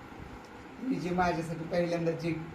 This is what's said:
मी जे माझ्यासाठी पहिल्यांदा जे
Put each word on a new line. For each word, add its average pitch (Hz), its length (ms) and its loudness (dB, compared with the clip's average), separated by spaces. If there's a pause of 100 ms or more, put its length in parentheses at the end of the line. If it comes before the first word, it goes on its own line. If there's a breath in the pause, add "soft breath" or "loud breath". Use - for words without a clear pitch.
(840)
मी 254 120 2
जे 160 140 0
माझ्यासाठी 165 540 2
पहिल्यांदा 170 480 2
जे 156 220 0 (220)